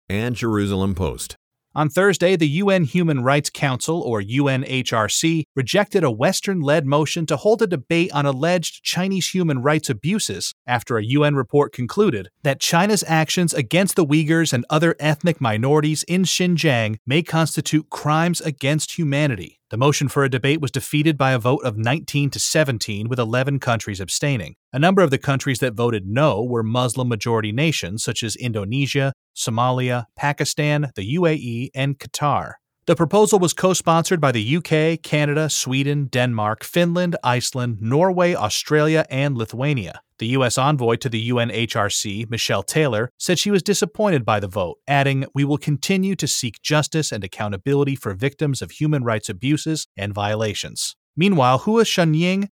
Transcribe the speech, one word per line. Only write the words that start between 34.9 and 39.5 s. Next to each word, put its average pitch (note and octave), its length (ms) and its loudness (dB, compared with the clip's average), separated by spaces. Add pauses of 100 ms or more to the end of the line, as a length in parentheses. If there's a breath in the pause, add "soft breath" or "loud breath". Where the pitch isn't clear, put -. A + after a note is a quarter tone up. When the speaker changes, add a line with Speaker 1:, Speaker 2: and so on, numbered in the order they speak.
Speaker 2:
Canada, D3 540 0
Sweden, C#3 560 0
Denmark, A#2 580 0
Finland, F3 580 0
Iceland, B2 600 -2
Norway, F3 540 2
Australia, D3+ 760 2
and C3+ 280 -2
Lithuania. A#2 600 -4 (200)